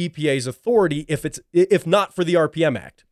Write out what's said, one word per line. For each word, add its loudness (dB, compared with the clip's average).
E -2
P -4
A's -2
authority 0
if -4
it's, -10
if 2
not 0
for -2
the 2
R 2
P -4
M 0
Act. -18